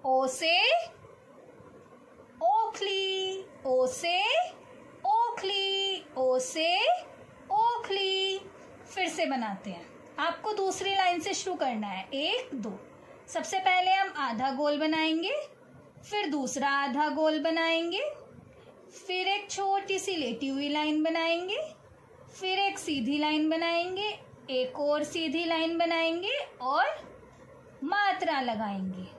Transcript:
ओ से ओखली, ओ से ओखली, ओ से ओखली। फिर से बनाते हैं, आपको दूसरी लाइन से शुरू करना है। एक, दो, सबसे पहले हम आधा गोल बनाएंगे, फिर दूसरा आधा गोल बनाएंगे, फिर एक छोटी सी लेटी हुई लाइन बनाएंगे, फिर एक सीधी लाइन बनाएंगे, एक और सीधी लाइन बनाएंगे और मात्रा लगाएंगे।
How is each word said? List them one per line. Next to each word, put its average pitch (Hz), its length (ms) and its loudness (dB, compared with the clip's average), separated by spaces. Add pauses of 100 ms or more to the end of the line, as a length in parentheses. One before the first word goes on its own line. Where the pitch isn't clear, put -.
ओ 262 220 4
से 330 320 2 (1800)
ओखली, 392 1040 2 (200)
ओ 254 220 4
से 349 320 0 (880)
ओखली, 392 960 0 (140)
ओ 254 220 4
से 320 360 0 (760)
ओखली। 392 880 0 (460)
फिर 370 240 -4
से 330 160 -2
बनाते 220 440 -4
हैं, 170 160 -12 (340)
आपको 339 340 -2
दूसरी 392 420 0
लाइन 359 240 4
से 370 140 -2
शुरू 359 220 -4
करना 233 320 -2
है। 190 260 -8
एक, 381 400 -2
दो, 220 160 -6 (640)
सबसे 381 260 -2
पहले 370 320 4
हम 381 260 2
आधा 262 340 0
गोल 294 280 0
बनाएंगे, 320 520 0 (800)
फिर 415 200 -2
दूसरा 277 400 0
आधा 277 400 2
गोल 311 300 2
बनाएंगे, 330 640 0 (1080)
फिर 370 200 -2
एक 403 240 -2
छोटी 392 480 0
सी 370 160 -4
लेटी 262 320 -2
हुई 277 220 -2
लाइन 302 340 2
बनाएंगे, 339 720 0 (640)
फिर 381 200 0
एक 392 200 0
सीधी 277 380 0
लाइन 302 320 2
बनाएंगे, 339 680 0 (300)
एक 254 300 -2
और 294 240 2
सीधी 320 420 -2
लाइन 330 320 0
बनाएंगे 339 600 0 (240)
और 285 240 2 (1000)
मात्रा 370 580 2
लगाएंगे। 202 600 -4 (160)